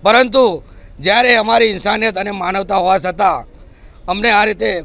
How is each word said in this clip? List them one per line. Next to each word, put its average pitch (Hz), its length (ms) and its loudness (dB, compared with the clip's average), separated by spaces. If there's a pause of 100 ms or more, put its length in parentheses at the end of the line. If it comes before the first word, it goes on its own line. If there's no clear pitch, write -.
પરંતુ 247 400 4 (640)
જ્યારે 240 320 2
અમારી 226 380 2
ઇન્સાનિયત 208 420 -4
અને 202 140 -6 (100)
માનવતા 190 400 -2
હોવા 190 180 2
છતાં 175 460 -2 (640)
અમને 202 240 -2
આ 208 140 2
રીતે 214 240 -4 (160)